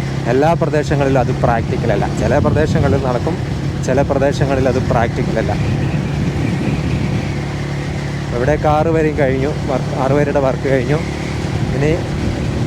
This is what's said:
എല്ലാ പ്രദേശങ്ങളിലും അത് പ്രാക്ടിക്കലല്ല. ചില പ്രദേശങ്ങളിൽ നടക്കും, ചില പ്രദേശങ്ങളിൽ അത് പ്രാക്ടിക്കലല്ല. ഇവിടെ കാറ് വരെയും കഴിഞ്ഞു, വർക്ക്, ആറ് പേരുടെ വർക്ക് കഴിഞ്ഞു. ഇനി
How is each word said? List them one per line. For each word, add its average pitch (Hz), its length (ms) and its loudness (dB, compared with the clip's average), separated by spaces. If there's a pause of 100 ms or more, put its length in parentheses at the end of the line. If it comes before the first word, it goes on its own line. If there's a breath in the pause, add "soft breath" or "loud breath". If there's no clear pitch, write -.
(320)
എല്ലാ 147 180 4 (100)
പ്രദേശങ്ങളിലും 139 640 2
അത് 127 80 0 (100)
പ്രാക്ടിക്കലല്ല. 117 600 0 (160)
ചില 110 260 2
പ്രദേശങ്ങളിൽ 147 640 2
നടക്കും, 127 260 0 (520)
ചില 127 120 2 (120)
പ്രദേശങ്ങളിൽ 135 640 2
അത് 127 80 2 (100)
പ്രാക്ടിക്കലല്ല. 113 640 0 (2750)
ഇവിടെ 131 200 2 (100)
കാറ് 156 300 2
വരെയും 156 260 0
കഴിഞ്ഞു, 135 300 2 (180)
വർക്ക്, - 240 -2 (100)
ആറ് 135 140 2
പേരുടെ 143 300 2
വർക്ക് 135 260 -2
കഴിഞ്ഞു. 135 260 2 (800)
ഇനി 147 160 2 (760)